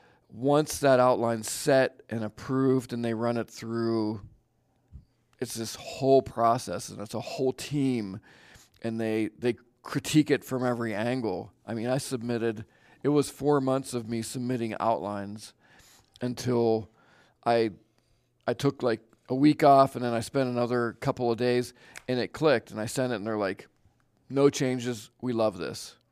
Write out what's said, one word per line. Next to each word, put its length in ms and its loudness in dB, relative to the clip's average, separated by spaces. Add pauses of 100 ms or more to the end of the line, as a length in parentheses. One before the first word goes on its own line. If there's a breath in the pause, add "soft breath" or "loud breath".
(320 soft breath)
once 460 2
that 220 6
outline's 500 2
set 580 2
and 160 -4
approved 720 0
and 100 -4
they 80 0
run 240 0
it 140 -4
through 720 -2 (1200)
it's 120 -8
this 200 -8
whole 480 4
process, 640 0
and 120 -14
it's 140 -10
a 60 -4
whole 320 -4
team, 680 -4 (640 loud breath)
and 180 -6
they, 380 -2
they 180 -2 (260)
critique 480 2
it 140 2
from 200 -4
every 300 -2
angle. 580 -4 (140)
I 80 -6
mean, 140 -4
I 100 0
submitted, 680 -4 (380 soft breath)
it 80 0
was 200 2
four 300 2
months 340 -2
of 140 -6
me 140 -2
submitting 580 -4
outlines 720 -4 (680 soft breath)
until 680 0 (560 soft breath)
I, 260 2 (760)
I 80 0
took, 280 -2
like, 180 0 (280)
a 60 -2
week 300 6
off, 320 8
and 80 -4
then 80 -2
I 80 0
spent 280 -2
another 520 0
couple 300 0
of 80 -2
days, 340 2 (360 loud breath)
and 100 -2
it 140 -4
clicked, 380 2
and 100 -8
I 60 -6
sent 260 -2
it, 40 -2
and 100 -6
they're 120 -2
like, 300 -4 (600)
"No 220 4
changes. 600 -4 (100)
We 120 -4
love 260 0
this," 380 -10 (160)